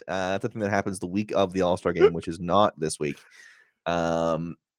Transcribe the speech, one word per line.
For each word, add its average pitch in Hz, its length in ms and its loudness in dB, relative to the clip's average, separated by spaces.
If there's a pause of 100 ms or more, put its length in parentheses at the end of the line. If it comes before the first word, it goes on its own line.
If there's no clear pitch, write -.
Uh, 92 260 -2
that's 98 120 -4
a 113 40 -4
thing 113 120 -8
that 101 80 0
happens 98 300 -2
the 92 80 -6
week 101 280 -4
of 95 160 4
the 92 120 0
All-Star 90 300 0
Game, 170 200 6
which - 140 -6
is 85 120 -8
not 90 400 2
this 78 200 -4
week. 73 180 -4 (680)
Um, 82 720 -2 (220)